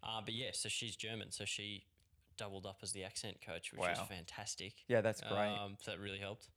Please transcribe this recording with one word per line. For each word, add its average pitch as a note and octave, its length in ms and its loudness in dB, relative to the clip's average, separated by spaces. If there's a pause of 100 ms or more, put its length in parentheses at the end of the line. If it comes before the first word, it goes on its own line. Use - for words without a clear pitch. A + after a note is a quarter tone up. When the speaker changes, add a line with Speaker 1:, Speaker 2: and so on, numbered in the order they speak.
Speaker 1:
Uh, A2 200 -2
but G#2 120 -2
yeah, A#2 200 0
so - 160 2
she's A2 260 0
German, A2 360 -2
so - 140 -2
she G#2 400 -2 (500)
doubled G2 300 -4
up G2 160 -6
as G2 120 -2
the F#2+ 100 -2
accent F#2+ 380 -4
coach, E2+ 300 -4
which - 80 -8
was F2 200 6
Speaker 2:
Wow. G2 60 0
Speaker 1:
fantastic. F#2+ 840 -6
Speaker 2:
Yeah, A#2 140 8
that's G#2+ 200 4
great. G#2 340 4
Speaker 1:
Um, G2+ 260 -4
so A2+ 100 -4
that F2 80 -2
really G2+ 200 -2
helped. G2+ 380 -6